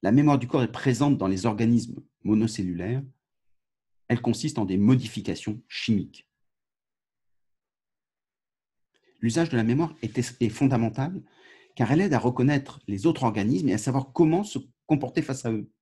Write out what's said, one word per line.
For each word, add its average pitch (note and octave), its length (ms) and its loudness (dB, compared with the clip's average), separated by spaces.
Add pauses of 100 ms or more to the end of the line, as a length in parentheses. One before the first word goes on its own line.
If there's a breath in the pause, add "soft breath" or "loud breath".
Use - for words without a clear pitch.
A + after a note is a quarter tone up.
La F#2+ 100 0
mémoire C#3+ 260 6
du B2 100 -4
corps C3 160 0
est A2 80 -2
présente C3+ 460 2
dans F#2+ 100 -2
les F#2+ 180 -2
organismes A2+ 580 0 (200)
monocellulaires. G#2+ 800 -2 (1040)
Elle A#2+ 140 0
consiste A#2+ 360 -2
en G#2+ 80 -2
des F#2 120 -2
modifications G#2+ 880 0
chimiques. - 640 -4 (3000)
L'usage D#3 300 0
de C3 80 0
la A2+ 60 2
mémoire C#3+ 380 0
est, A2 160 -6 (240)
est A#2 80 2
fondamental C3+ 760 -2 (520 soft breath)
car A#2 160 2
elle D#3 100 4
aide G3 120 2
à B2 60 4
reconnaître B2 680 0
les G2+ 180 -4
autres E3 180 2
organismes A#2 460 0
et F#2+ 40 2
à F#2 40 0
savoir C3 340 -4
comment E3+ 320 4
se F3 160 -8 (280)
comporter D3 340 0
face C3+ 240 -6
à A2+ 80 -2
eux. G#2+ 180 -8 (100)